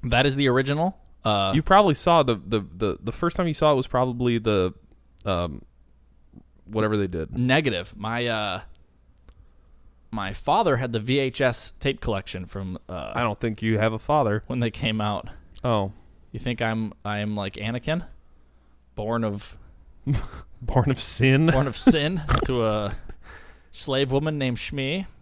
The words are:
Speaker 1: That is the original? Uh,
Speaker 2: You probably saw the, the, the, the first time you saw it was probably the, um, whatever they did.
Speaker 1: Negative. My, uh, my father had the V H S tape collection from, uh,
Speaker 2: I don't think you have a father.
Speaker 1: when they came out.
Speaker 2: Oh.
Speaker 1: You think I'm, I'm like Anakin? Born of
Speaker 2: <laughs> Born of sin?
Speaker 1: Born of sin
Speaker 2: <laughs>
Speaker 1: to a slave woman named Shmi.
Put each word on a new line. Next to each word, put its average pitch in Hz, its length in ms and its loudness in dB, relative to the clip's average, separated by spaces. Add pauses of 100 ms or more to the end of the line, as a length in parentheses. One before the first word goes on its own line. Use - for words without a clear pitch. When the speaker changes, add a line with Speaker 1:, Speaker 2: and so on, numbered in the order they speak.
Speaker 1:
That 123 220 2
is 135 100 2
the 139 120 2
original? 139 500 0 (260)
Uh, 101 300 2
Speaker 2:
You 151 80 4
probably 190 320 6
saw 170 300 4
the, 123 100 2 (100)
the, 104 180 0 (140)
the, 98 240 0
the 107 120 -8
first - 260 -2
time 180 100 0
you 156 60 -2
saw 151 180 4
it 143 40 4
was 131 100 0
probably 123 540 0
the, 101 340 2 (500)
um, 87 380 -2 (1040)
whatever 107 320 0
they 101 80 2
did. 87 320 -6
Speaker 1:
Negative. 127 580 2
My, 113 300 -4
uh, 104 360 -2 (1500)
my 98 240 -6
father 160 440 2
had 123 160 -4
the 113 60 -2
V 127 200 0
H 131 200 -2
S 127 400 0
tape 139 220 -2
collection 95 460 -4
from, 95 320 -8 (100)
uh, 78 260 -8
Speaker 2:
I 120 60 -2
don't 110 180 0
think 107 220 -4
you 110 160 2
have 110 160 2
a 110 60 -4
father. 117 480 2
Speaker 1:
when 123 140 -2
they 117 100 0
came 110 280 -2
out. 104 280 -2 (360)
Speaker 2:
Oh. 104 280 0 (400)
Speaker 1:
You - 80 -10
think 123 200 -4
I'm, 113 320 -2 (140)
I'm 104 300 -4
like 98 180 -4
Anakin? 123 540 -4 (880)
Born 113 280 -2
of 101 320 -4 (520)
Speaker 2:
<laughs> - 560 -4
Born 123 260 2
of 131 100 0
sin? 135 520 4
Speaker 1:
Born 139 160 2
of 120 100 -6
sin 160 460 4 (100)
Speaker 2:
<laughs> - 120 2
Speaker 1:
to 123 200 2
a 107 300 0 (760)
slave 135 400 0
woman 147 280 0
named 127 180 0
Shmi. 147 480 -4 (160)